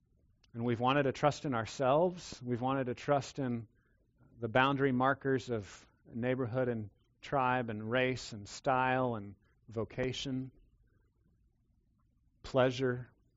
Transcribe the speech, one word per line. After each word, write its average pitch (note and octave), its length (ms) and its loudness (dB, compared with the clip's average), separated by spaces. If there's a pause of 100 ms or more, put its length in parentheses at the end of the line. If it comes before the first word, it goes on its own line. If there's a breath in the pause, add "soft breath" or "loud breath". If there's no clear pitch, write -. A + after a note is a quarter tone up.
(540)
And A#2 100 -4
we've A#2 160 0
wanted C3+ 220 4
to C3 100 2
trust - 320 2
in C#3 100 -2
ourselves. C#3+ 880 0
We've B2 160 -2
wanted C3 260 0
to B2 80 -4
trust C#3+ 440 -2
in A#2+ 280 -4 (760)
the A#2 80 -2
boundary C3+ 440 4
markers C3 580 2
of G#2+ 160 -4 (480)
neighborhood B2 540 0
and A2 200 -4 (320)
tribe B2+ 480 0
and G#2+ 220 -6
race B2+ 420 0
and G2+ 160 -12
style B2+ 680 0
and G2+ 180 -10 (340)
vocation, B2+ 840 -4 (1900)
pleasure, B2+ 680 2 (280)